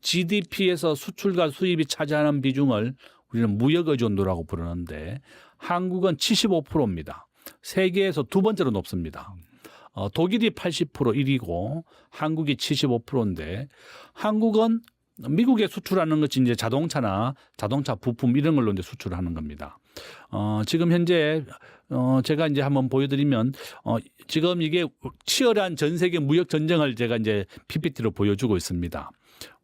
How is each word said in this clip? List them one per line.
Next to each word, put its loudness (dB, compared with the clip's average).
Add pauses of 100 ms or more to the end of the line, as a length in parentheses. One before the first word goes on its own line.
지디피에서 0
수출과 -2
수입이 0
차지하는 0
비중을 0 (360)
우리는 2
무역 2
의존도라고 0
부르는데 -8 (360)
한국은 -2
칠십오 2
프로입니다. -2 (340)
세계에서 0
두 2
번째로 2
높습니다. -6 (580)
어, -6
독일이 0
팔십 -4
프로 0
일 0
위고 -4 (260)
한국이 -2
칠십오 0
프로인데 -4 (460)
한국은 2 (480)
미국에 4
수출하는 0
것이 2
이제 4
자동차나 0 (220)
자동차 -2
부품 0
이런 4
걸로 2
이제 -2
수출을 -10
하는 -4
겁니다. -10 (520)
어, -2
지금 2
현재, 2 (460)
어, 2
제가 0
이제 0
한번 2
보여드리면, 2 (320)
어, 0 (300)
지금 0
이게 0 (380)
치열한 2
전 0
세계 2
무역 2
전쟁을 2
제가 0
이제 0 (220)
피피티로 -2
보여주고 2
있습니다. -6 (540)